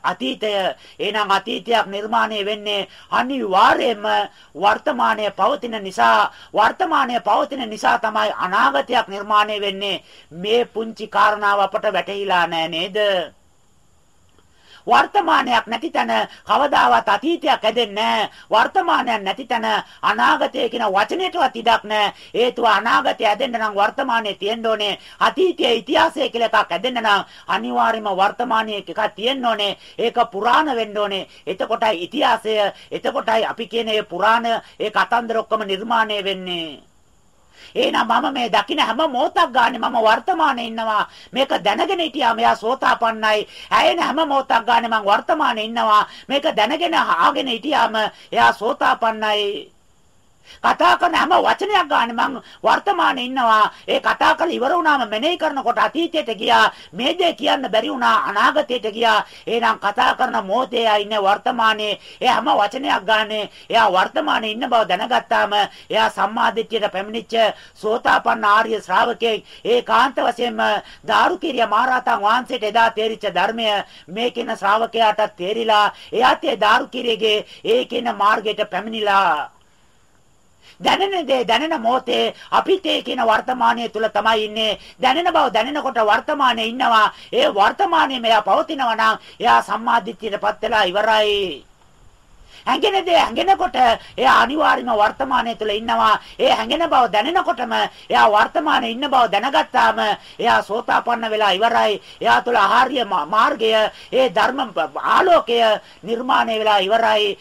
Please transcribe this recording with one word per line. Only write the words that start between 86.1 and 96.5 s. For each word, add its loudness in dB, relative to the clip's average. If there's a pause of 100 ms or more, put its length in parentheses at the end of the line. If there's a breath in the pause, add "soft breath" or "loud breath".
ඉන්නවා. 2 (160 loud breath)
ඒ 2
වර්තමානයේ 2
මෙයා 4
පවතිනවා 0
නම් 2 (220 loud breath)
එයා 4
සම්මාදිට්ඨියටපත් -2
වෙලා 0
ඉවරයි. 0 (920 loud breath)
හැඟෙන 0
දේ 4
හැඟෙනකොට 0 (360 loud breath)
එයා 2
අනිවාර්යයෙන්ම 0
වර්තමානය 0
තුළ -4
ඉන්නවා. 2 (160 loud breath)
ඒ 2